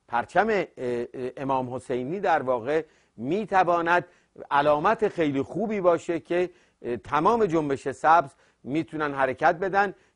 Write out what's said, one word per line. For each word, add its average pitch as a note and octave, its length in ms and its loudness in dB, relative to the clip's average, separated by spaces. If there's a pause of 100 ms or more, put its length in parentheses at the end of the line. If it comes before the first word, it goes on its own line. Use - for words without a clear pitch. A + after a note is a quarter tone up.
پرچم، A#2+ 420 0
اه، G3 160 0 (120)
اه، B2 280 -4 (320)
امام C3 380 -4
حسینی B2+ 440 -6
در F3 220 0
واقع B2+ 420 -2 (340)
می‌تواند F3 880 0 (460)
علامت D3+ 560 2
خیلی D3 340 0
خوبی G3+ 400 -4
باشه E3+ 380 2
که، F3 300 -2 (320)
اه، A#2+ 160 -4
تمام G3+ 480 2
جنبش D3 460 -2
سبز D#3 400 4 (320)
می‌تونن D3+ 500 -4
حرکت C3+ 420 2
بدن G3 380 0 (220)